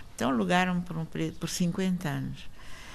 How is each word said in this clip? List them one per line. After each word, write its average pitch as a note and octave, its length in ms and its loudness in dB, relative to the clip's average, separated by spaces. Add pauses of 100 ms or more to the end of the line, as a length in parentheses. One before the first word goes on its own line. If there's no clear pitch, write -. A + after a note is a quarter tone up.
(160)
Então A#3+ 160 2
alugaram F3+ 500 4
por E3+ 160 -4
um D#3+ 80 -2
período, D#3+ 320 -2
por E3 100 -2
cinquenta F3+ 640 2
anos. C3+ 400 -4 (460)